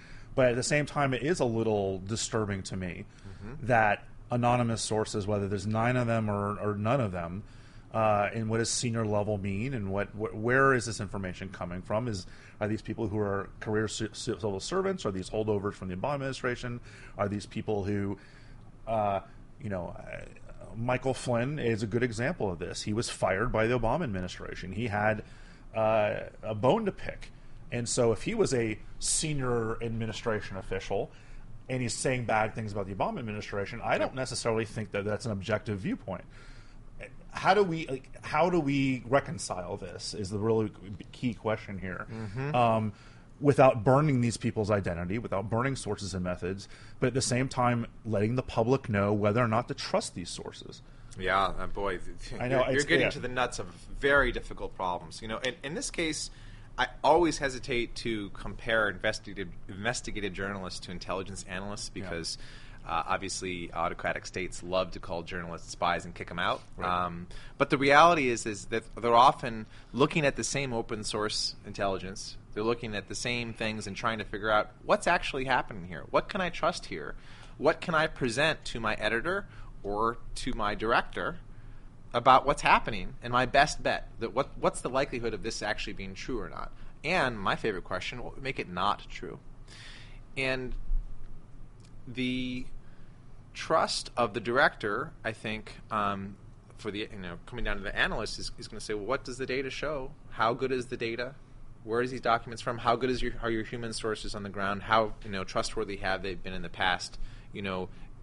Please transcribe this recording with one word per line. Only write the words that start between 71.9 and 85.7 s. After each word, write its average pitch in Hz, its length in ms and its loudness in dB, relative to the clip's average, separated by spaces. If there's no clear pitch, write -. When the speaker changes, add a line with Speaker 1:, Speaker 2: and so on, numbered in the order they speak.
Speaker 2:
They're 107 100 -2
looking 113 320 0
at 98 140 -4
the 107 60 -6
same 120 380 -2
things 107 320 -2
and 95 100 -6
trying 113 240 -2
to 101 40 -2
figure 107 260 -4
out 107 220 4
what's 202 220 2
actually 170 400 2
happening 123 420 0
here. 78 220 -8
What - 200 2
can 196 120 -4
I 175 80 -2
trust - 380 -2
here? - 280 -6
What 160 240 4
can 175 120 -2
I 156 140 6
present 143 580 2
to - 140 -6
my 107 160 2
editor 123 500 0
or 107 340 2
to - 180 -2
my 107 200 2
director 113 640 0
about 127 360 8
what's 143 160 2
happening 127 580 4
and 120 100 -4
my 123 140 4
best 139 380 4
bet, 120 260 0
that 104 140 -4
what, 135 240 0
what's 180 240 0
the 143 80 -4
likelihood 120 460 0
of 92 80 -4
this 110 180 -4
actually 107 320 -2